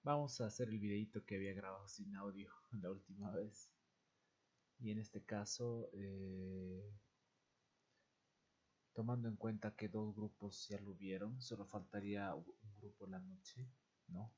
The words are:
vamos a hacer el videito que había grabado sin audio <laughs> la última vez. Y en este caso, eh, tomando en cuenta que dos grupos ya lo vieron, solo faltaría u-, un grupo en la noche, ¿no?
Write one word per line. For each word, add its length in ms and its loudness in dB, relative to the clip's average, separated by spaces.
vamos 380 6
a 60 4
hacer 240 2
el 80 2
videito 480 2
que 80 0
había 180 2
grabado 360 -4
sin 280 -6
audio 340 -4
<laughs> 180 -4
la 100 0
última 420 -4
vez. 380 -2
Y 140 0
en 60 4
este 280 -4
caso, 680 2
eh, 960 -2
tomando 340 4
en 80 2
cuenta 400 2
que 140 0
dos 260 2
grupos 520 -2
ya 120 0
lo 140 -6
vieron, 480 -2
solo 240 -4
faltaría 680 0
u-, 280 -6
un 180 -10
grupo 240 -10
en 60 -6
la 100 -2
noche, 480 -6
¿no? 320 -2